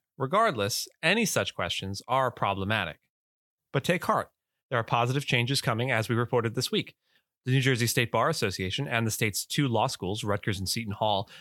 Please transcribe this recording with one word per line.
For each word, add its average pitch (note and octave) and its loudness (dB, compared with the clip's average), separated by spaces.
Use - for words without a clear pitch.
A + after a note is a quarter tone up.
Regardless, C3+ 0
any G3+ 2
such - -2
questions F#2+ -6
are B2+ 2
problematic. G2 0
But - 0
take F3+ 0
heart. - 0
There B2+ 2
are A2+ 2
positive B2 0
changes B2 2
coming, A#2+ 0
as A2 0
we B2 2
reported A#2 0
this - -2
week. - -2
The B2+ 0
New C3+ 6
Jersey B2 4
State A#2 0
Bar A#2+ 2
Association G#2+ -2
and A#2 0
the A2 0
state's G#2+ -2
two D3 0
law A#2 2
schools, G#2 -4
Rutgers G#2 -2
and F#2 -6
Seton A2 -4
Hall, G#2 0